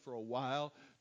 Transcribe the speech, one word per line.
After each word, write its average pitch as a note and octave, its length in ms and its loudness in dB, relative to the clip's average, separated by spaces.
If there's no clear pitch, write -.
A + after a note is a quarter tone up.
for B2+ 100 -8
a A#2 80 -4
while C3 520 0